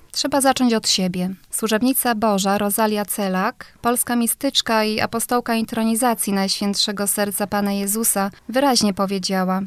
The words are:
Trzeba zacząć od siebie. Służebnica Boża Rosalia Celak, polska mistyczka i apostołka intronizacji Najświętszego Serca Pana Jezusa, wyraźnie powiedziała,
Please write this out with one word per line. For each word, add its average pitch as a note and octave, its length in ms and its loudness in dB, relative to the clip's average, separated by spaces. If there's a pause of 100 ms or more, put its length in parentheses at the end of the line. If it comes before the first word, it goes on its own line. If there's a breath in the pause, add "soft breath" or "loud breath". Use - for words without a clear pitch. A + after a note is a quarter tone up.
(120)
Trzeba C#4 300 0
zacząć B3+ 320 4
od G#3+ 160 0
siebie. F#3 400 0 (220)
Służebnica A#3 640 0
Boża G3+ 420 2
Rosalia G#3 480 0
Celak, G3 760 -4
polska A#3+ 340 0
mistyczka A#3 680 0
i G#3+ 160 -2
apostołka A#3+ 560 -2
intronizacji A3+ 800 0
Najświętszego G3 720 -2
Serca G3+ 400 -2
Pana G3+ 240 0
Jezusa, G3+ 600 0 (180 loud breath)
wyraźnie A#3 440 2
powiedziała, F#3+ 720 0